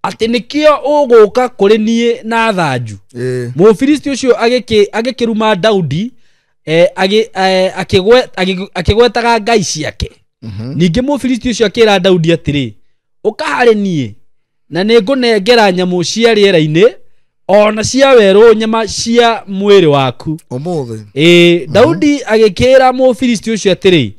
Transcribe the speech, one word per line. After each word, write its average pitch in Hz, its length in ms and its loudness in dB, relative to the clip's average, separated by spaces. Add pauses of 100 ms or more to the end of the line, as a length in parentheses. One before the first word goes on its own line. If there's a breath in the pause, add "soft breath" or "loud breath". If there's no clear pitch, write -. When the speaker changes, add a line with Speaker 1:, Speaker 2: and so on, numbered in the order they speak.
Speaker 1:
Atĩ 196 220 -4
nĩkĩo 285 540 0
ũgũka 247 680 2
kũrĩ 202 360 0
niĩ 233 400 -2
na 226 280 -2
thanju?" 127 440 -4 (180)
Speaker 2:
Ĩĩ. 123 420 -6
Speaker 1:
Mũfilisti 269 540 0
ũcio 254 240 -2
agĩkĩ-, 226 560 0
agĩkĩruma 220 680 -2
Daudi, 190 540 -2 (540)
eh, 165 320 2
agĩ-, 202 380 -2
eh, 190 440 -2
akĩgwe-, 208 480 2 (100)
agĩ-, 190 380 -6
akĩgwetaga 226 680 0
ngai 208 240 -2
ciake. - 460 -10 (320)
Speaker 2:
Mhm. 110 360 -12
Speaker 1:
Ningĩ 180 240 0
Mũfilisti 254 480 -4
ũcio 220 160 -2
akĩra 208 340 0
Daudi 175 340 0
atĩrĩ, 139 380 -4 (520)
"Ũka 220 200 -4
harĩ 254 300 2
niĩ, 175 360 -4 (600)
na 185 140 -4
nĩngũnengera 226 880 2
nyamũ 180 320 -2
cia 226 300 0
rĩera-inĩ, 185 600 2 (540)
o 208 220 4
na 214 140 -6
cia 269 300 2
werũ 214 400 6
nyama 220 320 -2
cia 233 640 -2
mwĩrĩ 196 380 2
waku." 139 500 -2 (140)
Speaker 2:
Ũmũthĩ. 131 480 -8 (160)
Speaker 1:
Ĩĩ, 175 500 4
Speaker 2:
Mhm. 151 80 -10
Speaker 1:
Daudi 285 460 2
agĩkĩra 240 720 2
Mũfilisti 254 600 -2
ũcio 196 220 -2
atĩrĩ 160 440 0